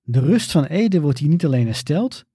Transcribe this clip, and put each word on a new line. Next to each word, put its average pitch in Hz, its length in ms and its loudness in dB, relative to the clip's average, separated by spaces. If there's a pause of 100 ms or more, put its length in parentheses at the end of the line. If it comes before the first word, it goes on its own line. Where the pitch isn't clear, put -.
De 123 180 -2
rust 208 320 0
van 156 120 2
Eden 190 380 0
wordt 143 180 0
hier 147 100 0
niet 170 160 2
alleen 127 200 2
hersteld, 151 680 -4